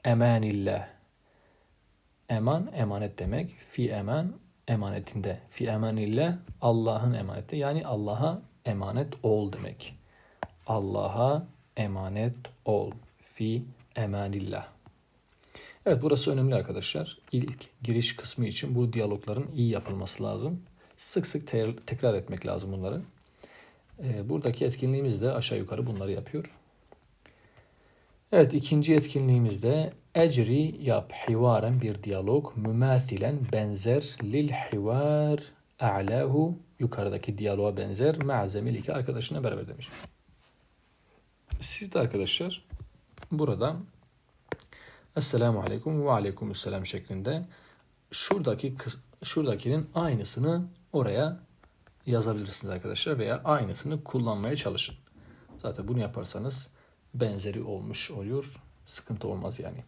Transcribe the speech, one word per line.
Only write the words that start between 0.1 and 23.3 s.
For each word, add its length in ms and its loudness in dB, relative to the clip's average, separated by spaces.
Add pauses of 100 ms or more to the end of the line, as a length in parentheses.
Eman, 460 2
emanet 440 -2
demek. 400 -2
Fi 320 -2
eman, 440 -2 (340)
emanetinde. 720 -2 (100)
Fi 160 -4
emanillah, 680 0 (240)
Allah'ın 540 4
emaneti. 420 -6
Yani 300 0
Allah'a 560 0 (220)
emanet 580 -2
ol 300 4
demek. 420 -10 (720)
Allah'a 800 2 (300)
emanet 600 -2 (280)
ol. 260 2 (300)
Fi 420 -2 (340)
emanillah. 720 -4 (1200)
Evet, 160 6
burası 300 4
önemli 220 4
arkadaşlar. 640 -2 (140)
İlk 500 -4
giriş 340 0
kısmı 300 -4
için 280 -4
bu 180 2
diyalogların 520 -2 (120)
iyi 120 4
yapılması 540 -4
lazım. 400 -4 (340)
Sık 300 -2
sık 200 -6
te-, 300 0
tekrar 380 0
etmek 320 -4
lazım 260 -4
bunları. 280 -4 (1040)